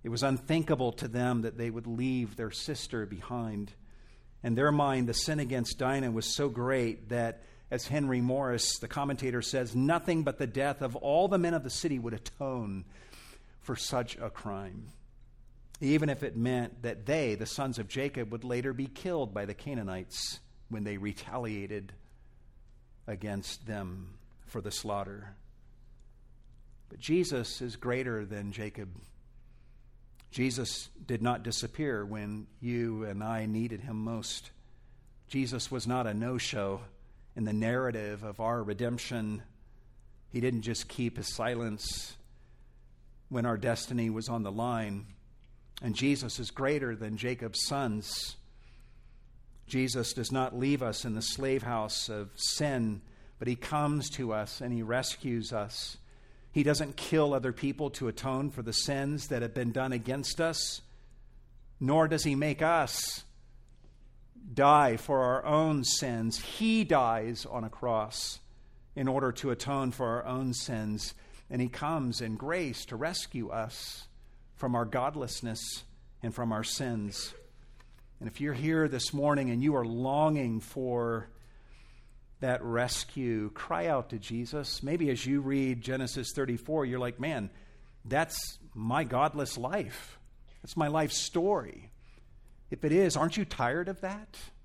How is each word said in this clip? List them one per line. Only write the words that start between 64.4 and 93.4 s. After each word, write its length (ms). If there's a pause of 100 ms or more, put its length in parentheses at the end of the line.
die 460
for 220
our 260
own 380
sins. 560
He 440
dies 600
on 180
a 60
cross 720 (560)
in 120
order 260
to 180
atone 400
for 160
our 180
own 300
sins, 580 (340)
and 140
he 80
comes 520
in 160
grace 480
to 100
rescue 540
us 580 (480)
from 180
our 120
godlessness 1000 (400)
and 100
from 180
our 120
sins. 720 (840)
And 80
if 140
you're 140
here 320
this 260
morning 380
and 100
you 140
are 100
longing 720
for 720 (1120)
that 240
rescue, 840
cry 380
out 240
to 80
Jesus. 640
Maybe 260
as 160
you 160
read 400
Genesis 540
thirty-four, 500
you're 140
like, 200
"Man, 300 (560)
that's 540 (160)
my 280
godless 540
life. 640 (420)
That's 160
my 100
life 240
story." 800 (800)
If 160
it 60
is, 260
aren't 200
you 80